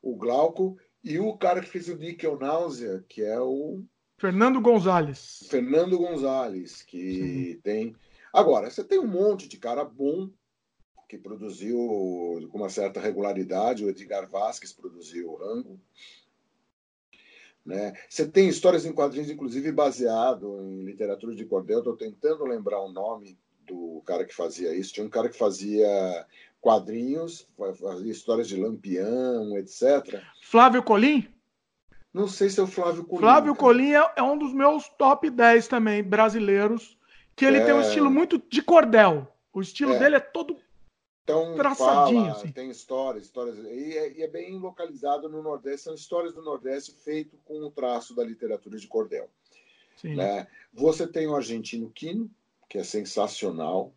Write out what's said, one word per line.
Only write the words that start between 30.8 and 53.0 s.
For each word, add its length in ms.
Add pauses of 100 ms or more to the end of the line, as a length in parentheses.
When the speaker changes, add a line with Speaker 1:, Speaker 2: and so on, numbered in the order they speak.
Speaker 2:
Colim? 440 (880)
Speaker 1:
Não 140
sei 240
se 80
é 40
o 40
Flávio 360
Colim, 180
Speaker 2:
Flávio 340
Speaker 1:
cara. 100
Speaker 2:
Colim 280
é, 220
é 60
um 160
dos 160
meus 360
top 420
dez 360
também, 360
brasileiros, 920 (400)
que 100
ele 160
tem 120
um 60
Speaker 1:
É. 80
Speaker 2:
estilo 240
muito 260 (100)
de 140
cordel. 680 (240)
O 80
estilo 340
Speaker 1:
É. 60
Speaker 2:
dele 180
é 20
todo 360 (680)
Speaker 1:
Então, 320
Speaker 2:
traçadinho, 720
Speaker 1:
fala, 120
Speaker 2:
assim. 140
Speaker 1:
tem 180
histórias, 560
histórias, 320
e 400
é, 160
e 80
é 60
bem 320
localizado 680
no 140
Nordeste, 440
são 100
histórias 400
do 80
Nordeste 480 (120)
feito 400
com 220
o 60
traço 440
da 80
literatura 540
de 100
cordel, 400 (680)
Speaker 2:
Sim. 180
Speaker 1:
né? 320 (240)
Você 360
tem 180
o 100
argentino 540
Quino, 400 (400)
que 80
é 60
sensacional 1120